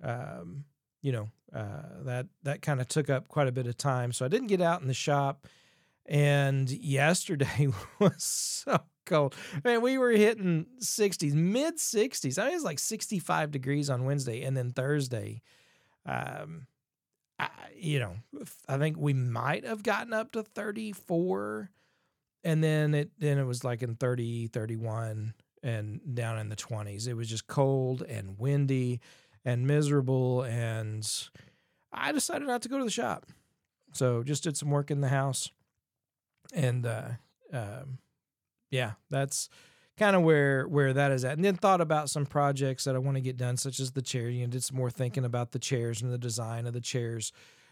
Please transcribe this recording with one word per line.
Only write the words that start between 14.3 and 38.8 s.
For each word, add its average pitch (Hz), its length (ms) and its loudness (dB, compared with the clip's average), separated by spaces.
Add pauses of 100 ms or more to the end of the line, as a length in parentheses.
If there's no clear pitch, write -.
And 135 140 0
then 123 140 -2
Thursday, 127 680 -2 (640)
um, 147 640 -6 (720)
I, - 100 -2 (260)
you 151 240 -2
know, 98 160 -4 (520)
I 135 100 -2
think 156 200 0
we 147 160 2
might 127 520 0
have 214 180 -6
gotten 226 280 -2
up 220 200 -4
to 220 120 -4
thirty-four. 208 1300 -4 (720)
And 156 200 2
then 151 300 2
it, 147 260 0
then 147 180 2
it 135 80 2
was, 123 180 -4
like, 120 180 -2
in 117 140 -4
thirty, 117 520 -2
thirty-one, 110 840 -4 (300)
and 107 380 -4 (120)
down 117 260 -2
in 107 100 -6
the 107 60 -8
twenties. 104 520 -8
It 120 80 -4
was 113 140 -6
just 110 180 -6
cold 135 540 2
and 98 360 -8
windy 131 640 2 (460)
and 123 220 0
miserable. 135 760 4
And 113 640 -4 (840)
I - 180 -2
decided 294 360 -2
not 247 160 -2
to 240 60 -8
go 269 100 -2
to 262 40 0
the 220 80 0
shop. - 360 -2 (640)
So 120 300 2
just 143 200 -2
did 151 140 -2
some 147 140 -2
work 143 200 2
in 143 100 0
the 135 80 2
house. 135 420 0 (1040)
And, 127 320 0
uh, 113 240 -4 (440)
um, 127 460 -8 (720)
yeah, 123 220 -2 (160)